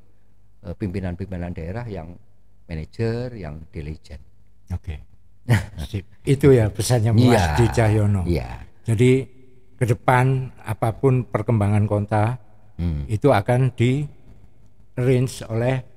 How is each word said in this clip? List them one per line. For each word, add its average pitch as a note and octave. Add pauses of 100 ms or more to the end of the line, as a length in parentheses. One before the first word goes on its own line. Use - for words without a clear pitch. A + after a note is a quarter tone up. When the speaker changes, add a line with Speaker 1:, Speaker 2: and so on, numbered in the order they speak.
(640)
Speaker 1:
eh, F2+
pimpinan-pimpinan F2+
daerah F2
yang F2+ (500)
manajer, A2+
yang D#2
dilijen. D2+ (520)
Speaker 2:
Oke. E2 (400)
Speaker 1:
<laughs> G2+
Speaker 2:
Sip. G2 (160)
Itu C#3
ya A#2
pesannya A2+
Mas A2+
Speaker 1:
Iya. A2+ (100)
Speaker 2:
Di A#2
Cahyono. G#2
Speaker 1:
Iya. C#2 (220)
Speaker 2:
Jadi B2 (480)
ke C3
depan B2 (340)
apapun A#2+
perkembangan G#2
kota, G#2+ (360)
Speaker 1:
Hmm. D#2+
Speaker 2:
itu A2+
akan B2
di C3 (880)
arrange B2+
oleh A#2+ (140)